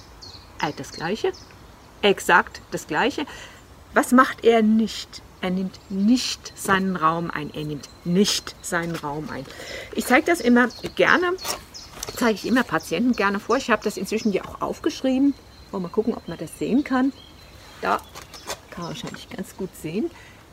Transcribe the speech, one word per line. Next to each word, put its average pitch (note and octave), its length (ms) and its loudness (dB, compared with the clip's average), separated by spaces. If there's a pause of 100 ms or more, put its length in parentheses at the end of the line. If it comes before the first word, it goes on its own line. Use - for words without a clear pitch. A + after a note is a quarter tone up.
(600)
Äh, D#3 160 -2
das - 160 -12
Gleiche. G#3+ 400 -2 (720)
Exakt - 580 4 (100)
das - 160 -8
Gleiche. A3 400 0 (680)
Was G#3+ 180 4
macht C4 320 4
er A3+ 180 8
nicht? A3 600 0 (200)
Er F#3 80 -2
nimmt F#3 280 -4 (120)
nicht G#3 680 0
seinen F#3+ 400 0
Raum E3 340 2
ein. - 220 -6
Er D3+ 120 -6
nimmt D3+ 260 -8 (140)
nicht F#3 580 0
seinen E3+ 340 -4
Raum D3+ 320 -8
ein. B2+ 160 -10 (500)
Ich - 120 -4
zeig C4 180 4
das E4+ 160 0
immer A#3+ 280 6 (260)
gerne, C4+ 400 4 (840)
zeige A3+ 200 2
ich - 100 -10
immer A#3+ 160 4
Patienten F3+ 500 0
gerne G3+ 280 0
vor. A#3 180 0
Ich B3+ 120 -4
habe G#3+ 140 2
das G#3+ 120 -2
inzwischen G#3 360 -2
ja F3+ 120 -2
auch - 180 -16
aufgeschrieben. C4+ 720 0 (360)
Wollen G3 120 -6
wir F3 60 -6
mal - 40 -12
gucken, A3 220 0
ob - 140 -12
man E3 100 -10
das - 200 -12
sehen G3 260 0
kann. C4+ 280 0 (680)
Da - 200 0 (680)
kann F3 140 -10
man D#3+ 80 -8
wahrscheinlich - 360 -12
ganz - 280 -12
gut F#3 180 -10
sehen. G#3 360 -6 (420)